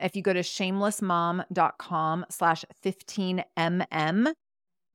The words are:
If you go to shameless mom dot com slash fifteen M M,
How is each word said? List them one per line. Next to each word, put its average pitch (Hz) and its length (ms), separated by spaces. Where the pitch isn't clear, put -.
If 185 160
you 196 60
go 190 120
to 180 80
shameless 196 580
mom 175 500
dot 175 280
com 160 500
slash 165 360
fifteen 185 640
M 170 360
M, 170 360